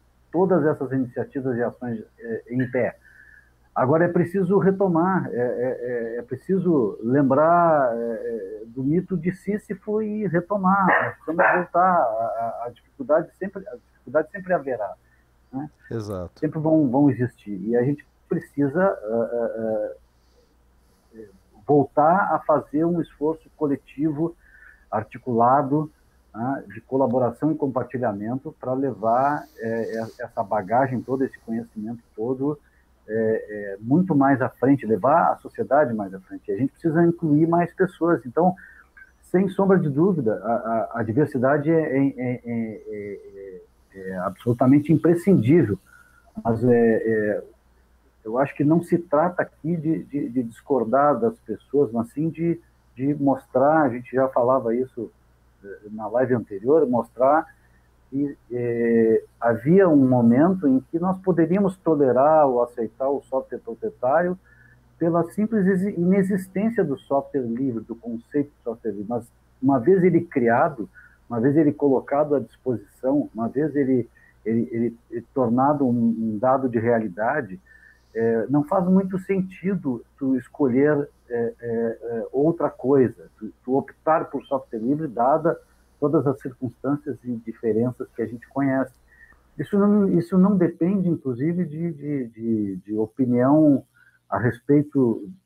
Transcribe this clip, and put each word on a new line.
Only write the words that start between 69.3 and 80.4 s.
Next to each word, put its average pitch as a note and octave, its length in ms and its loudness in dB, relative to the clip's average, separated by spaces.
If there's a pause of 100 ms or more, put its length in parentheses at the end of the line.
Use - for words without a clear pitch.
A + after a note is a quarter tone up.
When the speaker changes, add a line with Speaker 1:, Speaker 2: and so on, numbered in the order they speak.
Speaker 1:
uma C3+ 180 4
vez F3+ 240 4
ele E3+ 180 4
criado, A#2+ 680 0 (400)
uma A#2+ 100 -4
vez C3+ 180 2
ele D3 160 4
colocado C#3+ 640 0
à C3+ 40 2
disposição, B2+ 920 -4
uma A2+ 140 -6
vez C3+ 280 -4
ele, C3 340 0 (360)
ele, A2+ 260 -2
ele, A#2 260 -4 (140)
ele A#2 220 -10
tornado C3+ 520 2
um, B2+ 40 0
um A2+ 500 0
dado C3 300 0
de A#2 100 -2
realidade, A2 800 -2 (560)
é, A2+ 340 0
não C#3+ 140 2
faz F#3 220 0
muito F#3 340 2
sentido F3+ 840 -4 (140)
tu C3+ 200 -2
escolher, C#3+ 720 0 (200)